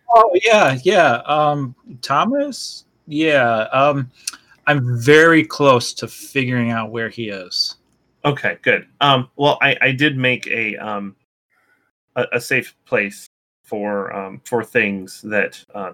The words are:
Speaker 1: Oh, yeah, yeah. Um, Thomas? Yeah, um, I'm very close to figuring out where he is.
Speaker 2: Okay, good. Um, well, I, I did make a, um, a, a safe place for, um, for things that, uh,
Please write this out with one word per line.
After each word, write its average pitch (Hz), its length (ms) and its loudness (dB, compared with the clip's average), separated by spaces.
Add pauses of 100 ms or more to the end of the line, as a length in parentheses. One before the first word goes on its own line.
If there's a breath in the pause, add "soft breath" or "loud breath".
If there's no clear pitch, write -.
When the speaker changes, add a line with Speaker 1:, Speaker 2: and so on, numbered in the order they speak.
(160)
Speaker 1:
Oh, 226 160 6 (120)
yeah, 196 400 4
yeah. 165 420 4
Um, 147 500 -2 (260)
Thomas? 240 840 -4 (200)
Yeah, 139 680 0
um, 135 380 0 (560 loud breath)
I'm 123 340 0
very 156 460 6
close 131 480 2
to - 140 -10
figuring 123 640 -4
out 113 200 -6
where 113 180 -6
he 113 200 -10
is. 95 460 -8 (500)
Speaker 2:
Okay, 131 380 -2
good. 113 240 0 (140)
Um, 135 340 2
well, 143 260 2
I, 135 200 2
I 135 100 2
did 135 260 0
make 127 300 -2
a, 110 300 -4
um, 101 380 -8 (1000)
a, 123 180 -2
a 120 80 -4
safe - 340 -4 (100)
place 104 420 -4 (360)
for, 104 520 -8
um, 98 300 -12
for 117 180 -2
things 101 580 -4
that, 107 420 -4 (120)
uh, 95 180 -10